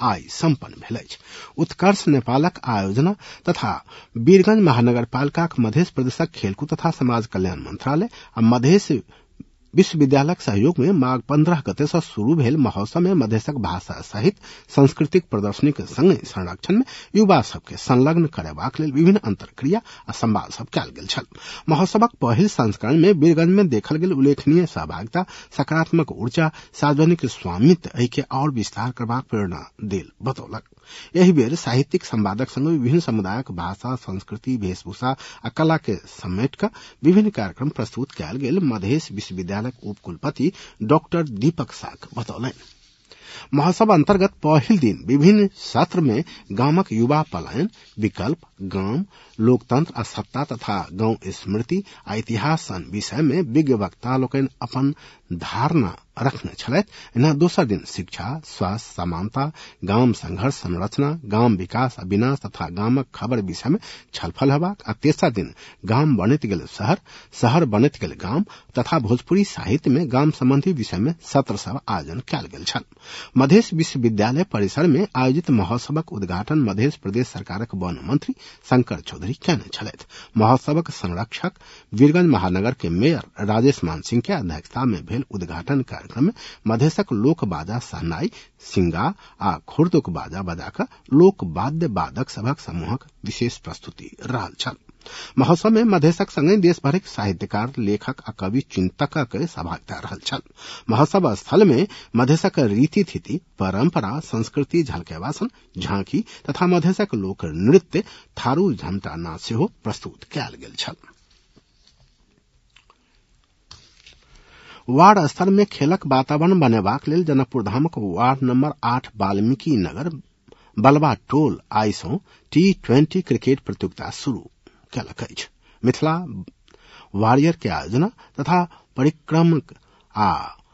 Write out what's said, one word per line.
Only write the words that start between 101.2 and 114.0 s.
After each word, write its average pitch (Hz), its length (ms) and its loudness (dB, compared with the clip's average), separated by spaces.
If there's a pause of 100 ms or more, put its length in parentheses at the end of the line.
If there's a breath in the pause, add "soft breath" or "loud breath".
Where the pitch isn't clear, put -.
स्थल 185 280 2
में 165 240 4 (260 loud breath)
मधेशक 147 460 2
रीति 131 460 2
थीति, - 340 -8 (160)
परंपरा, 110 680 -2
संस्कृति 139 600 -2
झलकेबा 139 480 -10
सन - 180 -6 (260 soft breath)
झांकी - 480 -4 (260 loud breath)
तथा 180 180 -2
मधेशक 180 480 0
लोक 95 300 -6
नृत्य 113 580 2 (340 loud breath)
थारू 151 360 0
झमटा 185 420 -8
नाच 165 260 -10
सेहो 127 300 -2 (120)
प्रस्तुत - 480 -10
कयल - 240 -8
गेल - 200 -20
छल। - 200 -8 (4000 loud breath)